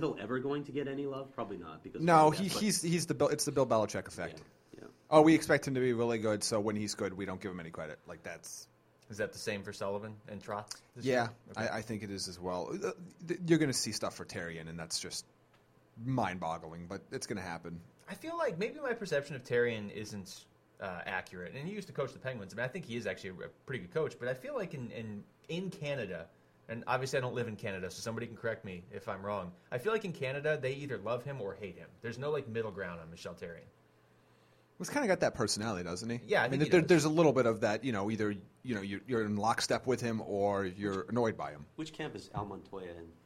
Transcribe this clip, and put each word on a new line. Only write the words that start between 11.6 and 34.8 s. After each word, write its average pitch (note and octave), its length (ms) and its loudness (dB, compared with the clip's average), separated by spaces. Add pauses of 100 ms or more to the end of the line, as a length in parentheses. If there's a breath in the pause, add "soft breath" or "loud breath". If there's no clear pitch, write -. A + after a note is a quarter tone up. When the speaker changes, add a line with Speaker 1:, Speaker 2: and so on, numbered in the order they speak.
Speaker 2:
I, G#2+ 100 -2
I A2 40 -4
think G#2+ 200 -4
it G2+ 80 -8
is F#2+ 180 -4
as F2 100 -10
well. F2+ 340 -2
Uh, F#3 200 -2 (340)
th-, E3+ 200 -2
you're E3 120 8
gonna D3 140 4
see A#2 200 0
stuff - 220 -4
for F2+ 100 -10
Therrien, E2 440 -6
and E2+ 100 -8
that's E2 220 -4
just - 240 -8 (800)
mind-boggling, F2 840 -2
but F#2+ 140 -8 (100)
it's - 140 -6
gonna G#2 140 -6
happen. E2+ 400 -8 (300)
Speaker 3:
I G3 40 -8
feel E4 240 -8
like A#3+ 200 0
maybe A#3 220 -4
my B3+ 140 -2
perception D3 420 -2
of B2 80 -10
Therrien A#2 480 2
isn't, G#2+ 520 -10 (360)
uh, F2+ 260 -6
accurate, F2+ 480 -4
and C#3 140 -8
he G#3 60 -6
used G3+ 140 -8
to C#3 40 -16
coach C3+ 200 -2
the - 60 -16
Penguins. G#2+ 360 -8
I - 20 -8
mean, A#2 80 -2
I C3 40 -2
think F3 180 -8
he A2+ 100 -6
is A#2 100 -4
actually F#2+ 240 -4
a F2+ 180 -10 (180)
pretty B2+ 180 -6
good F2 80 -16
coach, D#3 260 0
but A#2+ 100 -4
I B2+ 60 -2
feel C4+ 200 -8
like G#3 200 -4
in, B2 180 -8
in, G#2+ 300 -8 (260)
in F3+ 220 -4
Canada, B2 560 -6 (440 soft breath)
and A#2 160 -8
obviously C3 320 0
I - 40 2
don't B2 120 -4
live A#2+ 140 -2
in G#2+ 80 -6
Canada, F#2+ 340 -6
so - 100 -12
somebody A#2 260 -4
can A2 100 -12
correct A2+ 280 -4
me F#2 180 -8 (100)
if G2 160 -8
I'm F#2+ 140 -6
wrong. G2 300 -4 (200 soft breath)
I B2+ 60 -2
feel G#3 140 0
like A3 140 0
in E3+ 60 -4
Canada, C#3+ 480 0
they C3 120 0
either C#3 260 -4
love A#2 260 -2
him C3+ 180 -6
or F#2+ 120 -4
hate F#2 220 -10
him. E2+ 120 -16 (120)
There's A#2 180 -6
no, C#3+ 120 -2
like, D3 180 -2
middle A2 220 -2
ground F2 300 -6
on D#2+ 100 -14
Michel F2 240 -10
Therrien. E2+ 320 -12 (1120 soft breath)
Speaker 2:
He's F#3 100 -6